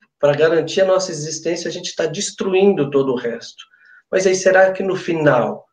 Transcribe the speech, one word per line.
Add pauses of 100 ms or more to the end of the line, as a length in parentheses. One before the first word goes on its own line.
(200)
para
garantir
a
nossa
existência,
a
gente
tá
destruindo
todo
o
resto. (460)
Mas
aí,
será
que
no
final